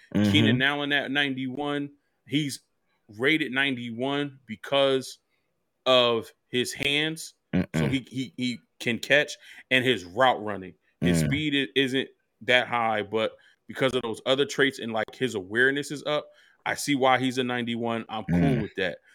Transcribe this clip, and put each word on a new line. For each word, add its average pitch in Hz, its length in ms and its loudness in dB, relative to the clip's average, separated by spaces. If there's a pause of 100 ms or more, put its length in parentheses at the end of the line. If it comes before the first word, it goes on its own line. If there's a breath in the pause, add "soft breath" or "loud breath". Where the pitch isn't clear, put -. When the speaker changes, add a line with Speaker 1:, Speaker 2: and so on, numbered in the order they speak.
(140 loud breath)
Speaker 1:
Mm-hmm. 104 180 4
Speaker 2:
Keenan 127 300 4
Allen 143 320 0
at 131 180 -2
ninety-one, 143 800 -2 (380)
he's 139 320 -4 (580)
rated 143 340 0
ninety-one 135 960 -4
because 135 720 0 (680)
of 120 460 4 (180)
his 123 240 -2
hands. 151 600 -4 (200)
So 180 80 2
Speaker 1:
Mm-mm. 156 280 -2
Speaker 2:
he, 131 200 -2
he, 127 260 -8
he 123 220 -4 (220)
can 117 200 -2
catch 143 340 2 (380 loud breath)
and 127 140 4
his 110 200 2
route 107 380 2
running. 95 300 -8 (280)
His 85 220 4
Speaker 1:
Mm. - 40 2
Speaker 2:
speed 147 280 0
i-, 135 240 0
isn't 131 280 0 (340)
that 123 260 2
high, 113 360 0
but 107 280 -2 (360 soft breath)
because 123 280 -2
of 127 60 0
those 113 240 -6
other 135 200 2
traits 139 340 0
and, 117 140 -6
like, 110 120 -2 (100)
his 117 200 -2
awareness 123 560 0
is 139 140 -10
up, 147 220 -4 (380 soft breath)
I 110 100 -2
see 147 200 -2
why 131 240 4
he's 127 180 -2
a 127 60 0
ninety-one. 117 680 -4
I'm 110 200 -8
cool 170 100 2
Speaker 1:
Mm. 143 240 2
Speaker 2:
with - 140 -10
that. 92 200 -2 (180 soft breath)